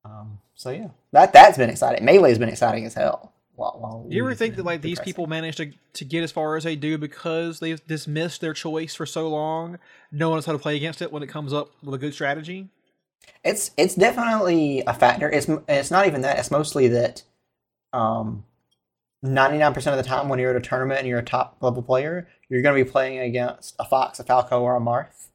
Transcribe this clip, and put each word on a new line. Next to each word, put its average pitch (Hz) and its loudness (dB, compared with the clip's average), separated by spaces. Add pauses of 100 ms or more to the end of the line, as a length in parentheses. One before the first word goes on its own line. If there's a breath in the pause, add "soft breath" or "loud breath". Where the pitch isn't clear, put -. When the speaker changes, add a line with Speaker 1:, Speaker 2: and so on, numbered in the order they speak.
Speaker 1:
Um, 107 -16 (160)
so - -12
yeah, 175 -10 (220)
that, 160 8
that's 151 10
been 123 2
exciting. 123 -2
Melee's 147 8
been 113 0
exciting 113 -2
as 113 -12
hell. - -4 (220)
While, - -8
while 113 -12
Speaker 2:
Do 156 -8
you 208 0
ever 262 -4
Speaker 1:
we've 247 -6
Speaker 2:
think 226 -2
that, 185 -10
Speaker 1:
been 185 -8
Speaker 2:
like, 170 -4
these 165 -6
Speaker 1:
depressing. 180 -10
Speaker 2:
people 170 -6
manage 160 -6
to, 151 -8 (220)
to - -12
get 160 -4
as 156 -6
far 156 -2
as 160 -6
they 160 -4
do 151 -4
because 160 -6
they've 160 -8
dismissed 156 -6
their 160 -6
choice 160 -8
for 165 -8
so 160 -4
long? 160 -4 (320 soft breath)
No 160 0
one 160 2
knows 156 -6
how 170 -4
to 147 -2
play 151 -2
against 151 -6
it 165 -6
when 147 -8
it 135 -12
comes 147 -10
up 147 -4 (120)
with 139 -8
a - -8
good 143 -6
strategy? 160 -6 (760 soft breath)
Speaker 1:
It's, - -2
it's 180 2
definitely 185 2
a 120 0
factor. 123 4
It's 143 0
m-, 151 -2
it's 139 0
not 190 4
even 147 0
that. 139 0
It's - -4
mostly 143 2
that, 120 0 (680)
um, 113 -2 (800)
ninety-nine 135 4
percent 139 -2
of 131 -2
the 127 -6
time 139 -2
when 135 -2
you're 127 0
at 123 2
a 123 0
tournament 131 -2
and 131 -4
you're 123 -2
a 120 -6
top - -2
level 123 0
player, 147 -2 (220 soft breath)
you're 127 0
gonna 143 4
be 135 4
playing 131 -2
against 123 -6
a 113 -8
Fox, 131 0
a 127 -14
Falco, 123 2
or 123 0
a 123 0
Marth. 120 -4